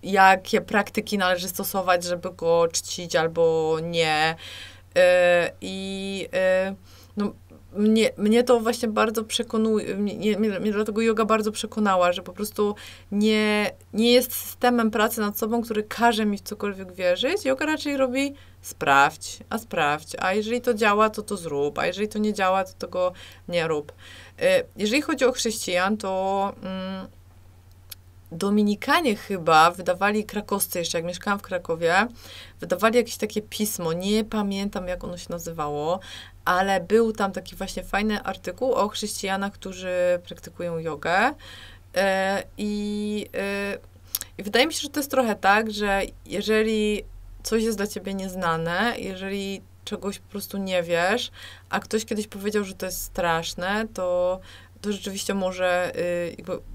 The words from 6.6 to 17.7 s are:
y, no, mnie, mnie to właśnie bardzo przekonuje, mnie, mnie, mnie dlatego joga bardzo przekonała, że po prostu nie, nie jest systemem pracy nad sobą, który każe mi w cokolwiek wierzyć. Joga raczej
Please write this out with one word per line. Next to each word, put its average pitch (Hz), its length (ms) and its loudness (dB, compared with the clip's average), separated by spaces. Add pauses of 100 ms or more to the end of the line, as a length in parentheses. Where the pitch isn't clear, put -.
y, 196 40 -6 (420)
no, 202 160 -2 (400)
mnie, 214 440 4
mnie 220 280 4
to 240 160 6
właśnie 233 280 -2
bardzo 220 360 0
przekonuje, 220 720 0
mnie, 202 420 0
mnie, 208 220 0
mnie 214 120 0
dlatego 214 280 0
joga 226 240 2
bardzo 214 280 2
przekonała, 196 600 2
że 180 100 -4
po 185 100 -14
prostu 208 420 -2 (380)
nie, 214 580 2 (220)
nie 226 200 4
jest 247 200 6
systemem 240 580 2
pracy 220 300 0
nad 208 180 -2
sobą, 233 240 0
który 220 200 -2
każe 220 440 2
mi 202 120 0
w - 40 -14
cokolwiek 190 500 -8
wierzyć. 185 520 0
Joga 269 220 0
raczej 302 300 -2